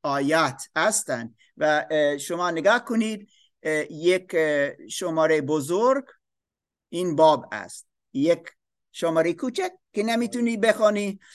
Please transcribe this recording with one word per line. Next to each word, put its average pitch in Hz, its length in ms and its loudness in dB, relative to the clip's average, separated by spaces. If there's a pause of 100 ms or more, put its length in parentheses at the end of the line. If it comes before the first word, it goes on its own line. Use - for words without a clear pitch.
آیات 139 600 0 (120)
هستند. 147 600 -2 (220)
و، 151 340 0
اه، 147 260 2
شما 170 340 -4
نگاه 196 340 2
کنید، 220 440 -4 (340)
اه، 156 280 -4
یک، 180 420 0
اه، 147 540 0
شماره 160 540 0
بزرگ 175 640 0 (840)
این 175 260 -4
باب 151 360 4
است. - 360 -12 (260)
یک 165 360 0 (460)
شماره 165 380 0
کوچک 269 380 -6 (220)
که 208 100 -4
نمی‌تونی 233 540 -2
بخوانی، 208 640 2 (160)